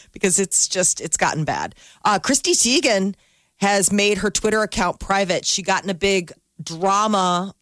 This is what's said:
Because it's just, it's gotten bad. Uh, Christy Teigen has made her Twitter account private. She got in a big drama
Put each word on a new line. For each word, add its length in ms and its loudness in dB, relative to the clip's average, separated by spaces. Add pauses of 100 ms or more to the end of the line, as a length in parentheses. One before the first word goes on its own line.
(120)
Because 280 0
it's 280 0
just, 320 0
it's 160 -6
gotten 300 0
bad. 280 -4 (300)
Uh, 160 2
Christy 320 0
Teigen 640 2 (460)
has 280 2
made 280 2
her 120 -2
Twitter 320 0
account 380 -2
private. 460 -2
She 180 -2
got 220 -2
in 40 -4
a 40 -2
big 400 -2 (280)
drama 1000 0